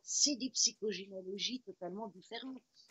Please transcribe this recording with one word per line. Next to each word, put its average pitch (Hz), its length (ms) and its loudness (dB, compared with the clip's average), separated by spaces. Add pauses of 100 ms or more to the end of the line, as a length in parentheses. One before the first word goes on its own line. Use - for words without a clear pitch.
c'est - 320 4
des 247 140 -4
psychogénéalogies 196 1120 0
totalement 185 440 -8
différentes. 233 560 -10 (280)